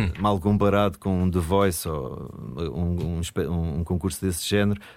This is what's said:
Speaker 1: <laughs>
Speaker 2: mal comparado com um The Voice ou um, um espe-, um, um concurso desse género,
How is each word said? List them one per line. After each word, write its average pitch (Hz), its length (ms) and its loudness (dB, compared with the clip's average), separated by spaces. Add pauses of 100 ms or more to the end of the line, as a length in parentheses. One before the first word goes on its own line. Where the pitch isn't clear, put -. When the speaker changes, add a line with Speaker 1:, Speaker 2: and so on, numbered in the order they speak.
(140)
Speaker 1:
<laughs> - 80 -10
Speaker 2:
mal 101 180 2
comparado 101 600 4
com 92 240 0
um 92 80 2
The 90 80 2
Voice 90 500 2
ou 67 420 -6 (440)
um, 85 420 0
um 85 40 -2
espe-, 85 260 -4
um, 82 320 -2
um 85 40 -2
concurso 92 400 -2
desse 92 240 -2
género, 101 320 2 (180)